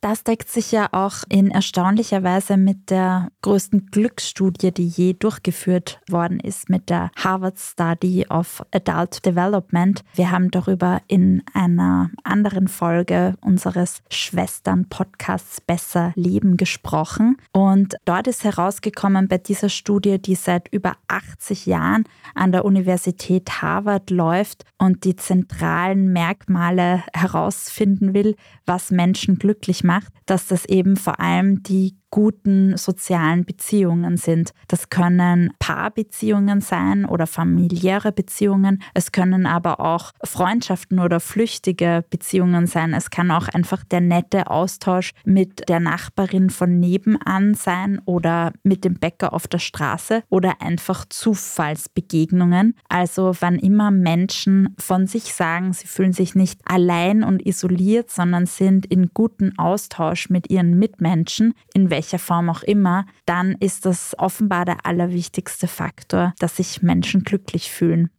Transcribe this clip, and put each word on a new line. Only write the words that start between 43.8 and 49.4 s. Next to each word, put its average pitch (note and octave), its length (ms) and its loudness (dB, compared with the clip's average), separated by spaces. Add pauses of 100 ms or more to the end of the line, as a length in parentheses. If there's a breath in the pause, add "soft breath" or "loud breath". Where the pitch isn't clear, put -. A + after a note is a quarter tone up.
der F3 180 0
nette F3 480 0
Austausch F#3 600 -2 (140 soft breath)
mit F#3+ 420 0
der E3+ 120 2
Nachbarin F#3 720 0
von F3 300 2
nebenan F#3+ 760 2
sein F#3+ 500 -2
oder E3+ 480 0 (100)
mit F#3+ 220 2
dem F3+ 100 0
Bäcker - 380 -4
auf - 140 -6